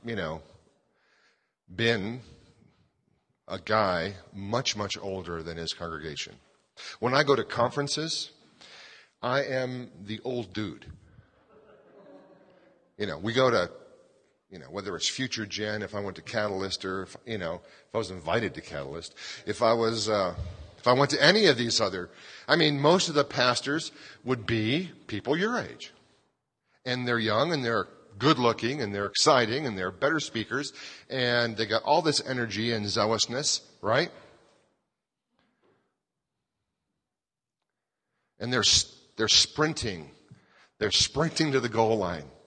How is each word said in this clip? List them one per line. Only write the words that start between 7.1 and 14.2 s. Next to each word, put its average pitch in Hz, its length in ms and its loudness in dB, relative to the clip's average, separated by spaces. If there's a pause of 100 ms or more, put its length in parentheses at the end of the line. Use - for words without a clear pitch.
I 151 80 6
go 139 120 4
to 113 80 -2
conferences, 143 880 -2 (920)
I 131 220 0
am 127 440 -4 (140)
the 104 200 -6
old 120 300 -6
dude. 98 320 -6 (2000)
You 101 100 -4
know, 78 100 -6
we 104 160 -4
go 127 160 6
to, 90 220 2 (800)